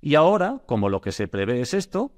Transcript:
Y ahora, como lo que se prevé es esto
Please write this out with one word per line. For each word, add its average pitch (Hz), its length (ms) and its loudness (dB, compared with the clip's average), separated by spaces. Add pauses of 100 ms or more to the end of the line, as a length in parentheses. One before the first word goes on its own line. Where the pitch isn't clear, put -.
Y 147 140 0
ahora, 190 500 2
como 101 240 0
lo 98 120 -2
que 98 100 -6
se 101 160 -4
prevé 101 340 -2
es 123 120 -4
esto 202 440 -4